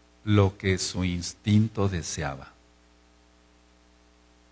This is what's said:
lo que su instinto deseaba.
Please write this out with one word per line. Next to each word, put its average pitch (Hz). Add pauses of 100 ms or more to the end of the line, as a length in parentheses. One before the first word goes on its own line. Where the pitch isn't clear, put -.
(220)
lo 101
que 95
su -
instinto 101
deseaba. 73 (2000)